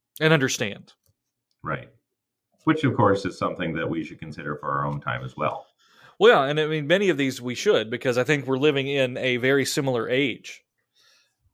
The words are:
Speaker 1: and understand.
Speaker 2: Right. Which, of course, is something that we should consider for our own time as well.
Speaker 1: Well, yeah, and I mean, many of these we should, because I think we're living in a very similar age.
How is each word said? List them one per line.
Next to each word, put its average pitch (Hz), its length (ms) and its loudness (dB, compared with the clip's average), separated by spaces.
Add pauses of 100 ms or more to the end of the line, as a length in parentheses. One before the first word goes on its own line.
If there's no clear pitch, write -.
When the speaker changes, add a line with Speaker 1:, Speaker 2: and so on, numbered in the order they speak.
(220)
Speaker 1:
and 156 100 4
understand. 127 640 -2 (680)
Speaker 2:
Right. - 260 -8 (760)
Which, 156 180 0
of 127 120 2
course, 101 300 4
is 90 120 -6
something 85 360 -4
that 80 160 -4
we 80 140 -4
should - 160 -14
consider 76 360 -10
for 73 160 -8
our 71 140 -2
own 71 160 -4
time 62 220 -6
as 65 120 -12
well. - 300 -6 (540)
Speaker 1:
Well, 196 260 6
yeah, 135 40 -2
and 151 100 0
I 151 80 0
mean, 156 200 -4
many 190 220 4
of 156 80 2
these 131 240 -2
we 123 140 -6
should, 123 340 2
because 120 280 -2
I 123 60 2
think 139 220 0
we're 131 120 0
living 139 300 2
in 131 300 0
a 123 200 0
very 131 280 2
similar 131 420 -2
age. 123 560 -2 (920)